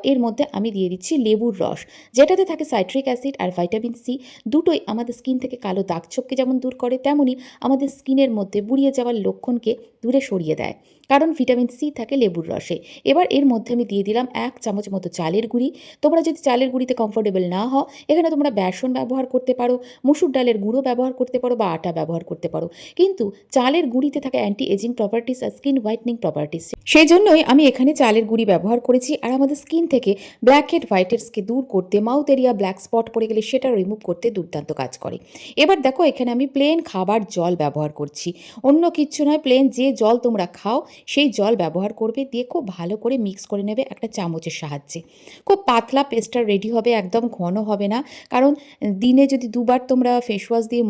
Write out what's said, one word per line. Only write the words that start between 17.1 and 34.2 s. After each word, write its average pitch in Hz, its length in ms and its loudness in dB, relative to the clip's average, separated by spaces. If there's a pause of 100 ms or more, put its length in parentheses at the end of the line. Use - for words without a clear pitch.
না 196 160 -2
হও, 277 140 0 (240)
এখানে 320 260 4
তোমরা 294 240 0
বেসন 185 340 -2
ব্যবহার 254 340 -4
করতে 254 340 0
পারো, 247 140 2 (300)
মুসুর 294 280 4
ডালের 247 260 2
গুঁড়ো 220 240 0
ব্যবহার 254 380 0
করতে 254 180 -2
পারো 247 180 -2
বা 220 160 0
আটা 160 260 -4
ব্যবহার 165 260 -4
করতে 170 240 -8
পারো, 160 180 -6 (300)
কিন্তু 381 280 2 (260)
চালের 277 420 2
গুঁড়িতে 277 280 0
থাকে 262 200 -4
অ্যান্টি 202 240 -2 (100)
এজিং 214 240 -4
প্রপার্টিজ 233 440 -2
আর 208 160 -6
স্কিন 277 200 0
হোয়াইটেনিং 226 380 -4
প্রপার্টিজ। 151 480 -6 (280)
সেই 311 140 10
জন্যই 339 340 8 (120)
আমি 294 140 8
এখানে 262 240 4 (100)
চালের 226 300 4
গুঁড়ি 226 220 0
ব্যবহার 196 280 2
করেছি। 254 320 2 (100)
আর 233 160 -4
আমাদের 277 240 0
স্কিন 330 220 0 (100)
থেকে 233 160 2 (320)
ব্ল্যাকহেড, 262 480 4
হোয়াইটহেডসকে 202 520 0
দূর 240 200 -2 (100)
করতে, 185 280 0
মাউথ 269 300 0
এরিয়া 254 300 4
ব্ল্যাক 196 240 -2
স্পট 226 280 0
পড়ে 226 160 -2
গেলে 220 220 0
সেটা 262 200 0
রিমুভ 208 380 -2
করতে 175 220 -4